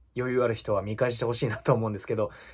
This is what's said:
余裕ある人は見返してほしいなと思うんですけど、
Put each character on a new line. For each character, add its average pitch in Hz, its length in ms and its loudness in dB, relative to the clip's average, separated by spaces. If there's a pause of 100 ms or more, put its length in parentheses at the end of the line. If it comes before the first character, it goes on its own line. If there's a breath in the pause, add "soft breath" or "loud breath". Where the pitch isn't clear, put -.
(160)
余 127 180 -2
裕 123 80 4
あ 120 60 4
る 113 60 2
人 110 200 -2
は 95 80 2
見 110 140 -4
返 123 160 2
し 113 80 -6
て 127 40 0
ほ 117 80 0
し 117 120 -2
い 117 40 0
な 104 100 -4
と - 140 2
思 113 140 4
う 107 40 -2
ん - 20 -4
で 98 80 -6
す - 80 -14
け 113 80 0
ど、 107 160 0 (220 loud breath)